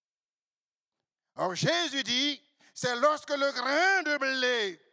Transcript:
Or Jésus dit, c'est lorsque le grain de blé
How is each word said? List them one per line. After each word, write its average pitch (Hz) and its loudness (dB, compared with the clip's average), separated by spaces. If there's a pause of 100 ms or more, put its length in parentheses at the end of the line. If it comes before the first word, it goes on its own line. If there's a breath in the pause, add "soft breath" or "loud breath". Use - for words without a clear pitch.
(1400)
Or 175 -2
Jésus 294 0
dit, 262 -2 (320 soft breath)
c'est 247 -4
lorsque 294 0
le 277 0
grain 302 2
de 294 0
blé 247 0 (120)